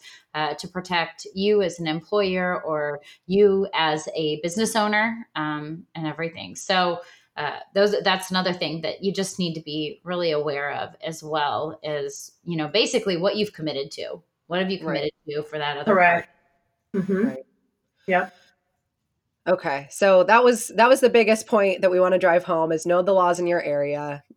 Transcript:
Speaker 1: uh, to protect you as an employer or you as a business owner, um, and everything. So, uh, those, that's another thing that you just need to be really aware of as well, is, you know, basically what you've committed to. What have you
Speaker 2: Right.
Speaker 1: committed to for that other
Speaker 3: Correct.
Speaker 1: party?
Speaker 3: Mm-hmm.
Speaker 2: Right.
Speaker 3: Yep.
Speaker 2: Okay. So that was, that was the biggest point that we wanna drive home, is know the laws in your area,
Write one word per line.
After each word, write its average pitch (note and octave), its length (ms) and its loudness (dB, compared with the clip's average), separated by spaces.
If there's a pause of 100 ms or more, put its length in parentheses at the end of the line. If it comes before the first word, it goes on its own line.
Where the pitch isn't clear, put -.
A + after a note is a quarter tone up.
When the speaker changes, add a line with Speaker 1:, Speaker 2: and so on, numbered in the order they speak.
(340)
Speaker 1:
uh, D3+ 200 -2
to E3 120 -10
protect F3+ 680 -4
you G3+ 300 2
as E3 160 -2
an E3 80 -6
employer F3+ 760 -2
or D3 380 -4 (280)
you G3 440 4
as D#3 440 0
a D3+ 260 -2
business G3+ 320 -2
owner, A3 600 0
um, D3+ 480 -6 (100)
and D#3+ 140 -6
everything. E3 480 -8
So, F3+ 460 0 (340)
uh, D3 240 -6 (120)
those, G3+ 300 4
that's F#3+ 280 0
another F#3 220 0
thing E3 280 -6
that - 240 -6
you G3 80 0
just F#3+ 260 -4
need E3+ 160 -2
to D#3+ 60 -8
be D3+ 420 -8
really F3 300 -2
aware C#3+ 400 -2
of - 280 -8
as D#3+ 220 -10
well, D3+ 640 -4
is, C#3+ 480 -8 (100)
you E3+ 140 -6
know, D3+ 100 -2
basically G3 500 0
what E3+ 200 0
you've G#3 160 -2
committed C#3 400 -6
to. - 280 -10 (280)
What E3+ 100 -4
have F#3+ 120 -2
you F#3+ 80 -4
Speaker 2:
Right. D#3 180 -4
Speaker 1:
committed D3 160 -4 (160)
to D3 160 -6
for D#3 140 -8
that D3 180 -4
other D3 160 0
Speaker 3:
Correct. F3 360 4 (640)
Speaker 1:
party? F#3+ 200 -4
Speaker 3:
Mm-hmm. G3 160 0
Speaker 2:
Right. - 180 -10 (600)
Speaker 3:
Yep. F#3 260 0 (1120)
Speaker 2:
Okay. D3 420 -2
So F#3+ 340 6
that A3+ 200 6
was, A#3+ 320 2
that A3+ 120 6
was C4+ 120 4
the B3 80 6
biggest A3 380 2
point G3 340 2
that F#3+ 100 4
we F3+ 80 2
wanna F#3 200 4
drive F3 260 2
home, E3 280 0
is D#3+ 120 -2
know F3 160 2
the F#3 140 2
laws F3 260 4
in F3+ 60 -2
your E3+ 160 0
area, D3 600 -4 (140)